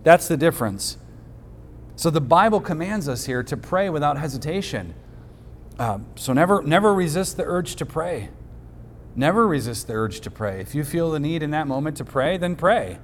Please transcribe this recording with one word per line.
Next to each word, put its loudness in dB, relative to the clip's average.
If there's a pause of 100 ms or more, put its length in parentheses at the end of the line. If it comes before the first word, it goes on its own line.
That's 8
the 2
difference. 0 (960)
So 0
the 2
Bible 6
commands -4
us -4
here -2
to -4
pray 0
without 0
hesitation. -4 (840)
Uh, -2 (160)
so -2
never, 4
never 4
resist 0
the -2
urge -2
to -6
pray. -4 (840)
Never 4
resist -2
the -8
urge -2
to -10
pray. -4
If -10
you -2
feel 0
the 0
need 0
in -2
that -2
moment -2
to -8
pray, 0
then -2
pray. 2